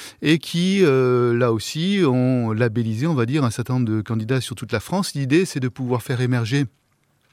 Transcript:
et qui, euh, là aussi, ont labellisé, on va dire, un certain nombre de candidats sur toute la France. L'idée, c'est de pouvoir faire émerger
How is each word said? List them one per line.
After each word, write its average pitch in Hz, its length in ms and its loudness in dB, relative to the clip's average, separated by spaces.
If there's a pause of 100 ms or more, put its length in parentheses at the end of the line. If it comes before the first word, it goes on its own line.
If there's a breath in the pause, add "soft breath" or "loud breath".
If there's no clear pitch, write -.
(200 loud breath)
et 156 180 2
qui, 185 440 0
euh, 127 520 4
là 120 160 2
aussi, 170 560 0
ont 127 460 2
labellisé, 113 540 0
on 170 80 0
va 123 100 2
dire, 139 180 0
un 120 80 2
certain 123 240 -4
nombre 127 160 0
de 107 120 0
candidats 113 400 -2
sur - 120 -8
toute 107 160 -12
la 110 100 -2
France. - 340 -4
L'idée, 143 320 0
c'est - 140 -6
de 127 80 -2
pouvoir 123 340 -4
faire 123 180 -4
émerger 127 460 0 (680)